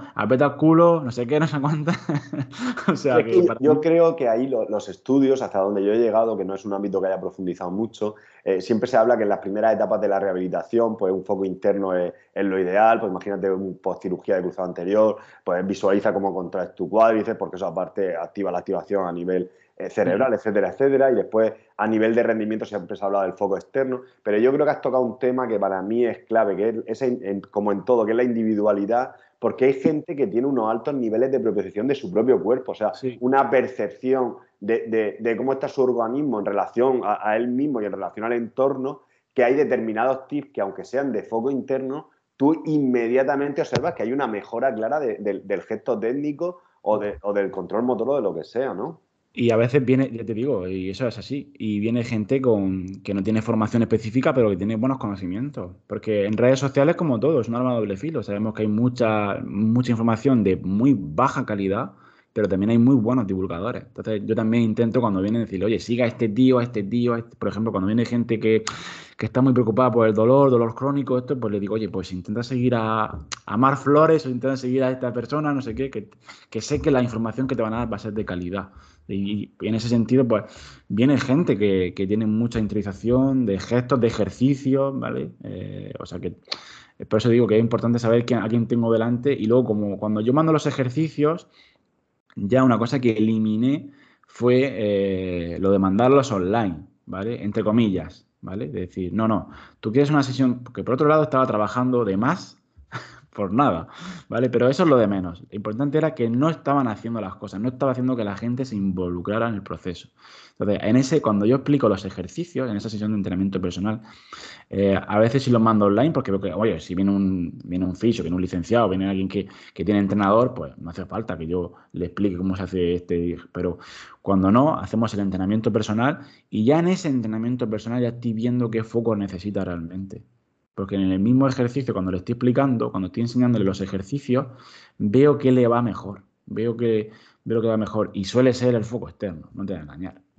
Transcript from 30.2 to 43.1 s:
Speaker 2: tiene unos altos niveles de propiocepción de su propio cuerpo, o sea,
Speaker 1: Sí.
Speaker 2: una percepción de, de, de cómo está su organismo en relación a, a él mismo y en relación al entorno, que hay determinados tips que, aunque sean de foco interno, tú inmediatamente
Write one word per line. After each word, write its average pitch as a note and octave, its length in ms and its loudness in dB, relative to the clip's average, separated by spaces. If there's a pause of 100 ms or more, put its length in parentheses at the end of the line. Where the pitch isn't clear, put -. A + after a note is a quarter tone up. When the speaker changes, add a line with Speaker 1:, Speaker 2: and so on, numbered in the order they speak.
Speaker 2:
tiene A#2 200 0
unos A#2+ 220 0
altos A#2 260 -4
niveles A#2+ 360 0
de C3+ 80 2
propiocepción G#2 480 -2
de C#3+ 80 0
su G2+ 160 -8
propio A#2 320 4
cuerpo, A#2+ 300 -2
o - 20 -10
sea, G#2 180 -2
Speaker 1:
Sí. B2+ 280 -8
Speaker 2:
una B2+ 280 2
percepción A#2+ 840 0 (240)
de, A2 300 -2
de, G#2+ 320 0
de A2+ 160 0
cómo B2+ 160 0
está C3+ 160 -4
su - 120 -2
organismo B2 580 0
en F#2+ 60 -6
relación A#2 600 0
a, G2+ 240 -2
a G#2+ 80 2
él A#2+ 100 -2
mismo B2+ 340 -2
y G#2+ 40 -4
en G2 80 -6
relación G2 320 -8
al A#2 80 -2
entorno, C3 720 -2 (300)
que B2 120 4
hay B2 80 4
determinados B2 720 0
tips C#3+ 240 -8
que, - 80 -8
aunque G2 240 -6
sean C3 300 -4
de G2+ 100 -4
foco A2+ 280 -2
interno, C3+ 580 -6 (260)
tú D#3 300 2
inmediatamente C#3 960 0